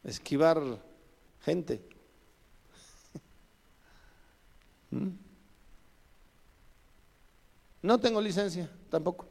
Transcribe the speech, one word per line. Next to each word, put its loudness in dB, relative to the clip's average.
eh, -
esquivar 2
gente. -2
<laughs> -20
¿Mm? -4
No 4
tengo 2
licencia -2
tampoco. -2